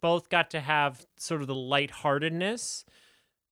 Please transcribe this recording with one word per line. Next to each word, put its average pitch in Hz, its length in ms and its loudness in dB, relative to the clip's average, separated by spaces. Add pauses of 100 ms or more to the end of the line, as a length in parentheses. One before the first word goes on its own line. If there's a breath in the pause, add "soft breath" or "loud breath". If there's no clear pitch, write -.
both 170 280 2
got 170 220 2
to 160 100 -4
have 143 440 0 (120)
sort 156 240 -4
of 135 60 -4
the 135 80 -4
lightheartedness 143 1300 -2 (680 soft breath)